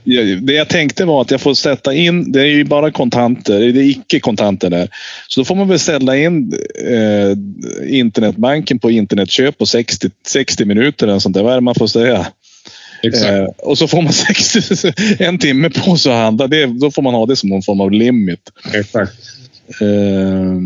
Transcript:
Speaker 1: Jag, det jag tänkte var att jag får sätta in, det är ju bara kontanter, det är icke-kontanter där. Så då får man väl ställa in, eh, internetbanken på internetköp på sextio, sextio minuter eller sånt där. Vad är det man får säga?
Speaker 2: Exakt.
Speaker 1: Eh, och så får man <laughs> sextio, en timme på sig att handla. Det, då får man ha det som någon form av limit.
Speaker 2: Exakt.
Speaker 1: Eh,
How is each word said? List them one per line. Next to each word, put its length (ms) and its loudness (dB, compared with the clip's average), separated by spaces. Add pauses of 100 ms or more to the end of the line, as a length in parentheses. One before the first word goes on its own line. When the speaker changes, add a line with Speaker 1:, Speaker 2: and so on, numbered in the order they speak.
Speaker 1:
Jag, 380 0
det 100 0
jag 160 0
tänkte 360 0
var 180 2
att 80 -2
jag 100 0
får 140 2
sätta 400 -2
in, 380 0
det 80 4
är 60 4
ju 180 2
bara 260 2
kontanter, 720 0
det 200 4
är 100 4
icke-kontanter 800 -2
där. 180 -2 (400)
Så 120 -2
då 40 2
får 100 -2
man 140 0
väl 100 2
ställa 380 0
in, 360 0 (360)
eh, 440 2 (680)
internetbanken 800 0
på 120 0
internetköp 680 0
på 80 0
sextio, 440 -2 (160)
sextio 380 -2
minuter 420 0
eller 120 2
sånt 160 -2
där. 80 2
Vad 100 2
är 40 2
det 40 2
man 140 0
får 120 2
säga? 400 2 (760)
Speaker 2:
Exakt. 300 0
Speaker 1:
Eh, 120 0
och 340 -4
så 100 2
får 140 2
man 100 2
<laughs> 140 -2
sextio, 680 0 (260)
en 200 0
timme 320 2
på 260 2
sig 160 2
att 60 2
handla. 280 2
Det, 200 0
då 240 0
får 120 -2
man 120 0
ha 120 0
det 100 2
som 140 -2
någon 120 -2
form 180 0
av 120 2
limit. 480 2 (340)
Speaker 2:
Exakt. 380 -6 (680)
Speaker 1:
Eh, 720 0 (120)